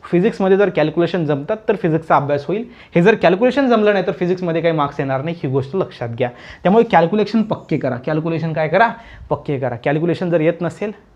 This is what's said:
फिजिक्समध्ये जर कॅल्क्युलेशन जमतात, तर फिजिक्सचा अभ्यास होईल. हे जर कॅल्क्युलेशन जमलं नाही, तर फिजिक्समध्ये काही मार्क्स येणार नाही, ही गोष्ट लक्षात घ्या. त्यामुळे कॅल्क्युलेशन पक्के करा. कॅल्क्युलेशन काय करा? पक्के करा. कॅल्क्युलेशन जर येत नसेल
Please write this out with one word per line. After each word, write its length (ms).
फिजिक्समध्ये 460
जर 120
कॅल्क्युलेशन 560
जमतात, 320
तर 80
फिजिक्सचा 400
अभ्यास 300
होईल. 200
हे 60
जर 140
कॅल्क्युलेशन 520
जमलं 260
नाही, 140
तर 40
फिजिक्समध्ये 500
काही 120
मार्क्स 260
येणार 220
नाही, 220
ही 60
गोष्ट 260
लक्षात 340
घ्या. 200
त्यामुळे 200
कॅल्क्युलेशन 600
पक्के 340
करा. 180
कॅल्क्युलेशन 580
काय 140
करा? 220
पक्के 300
करा. 160
कॅल्क्युलेशन 540
जर 120
येत 200
नसेल 300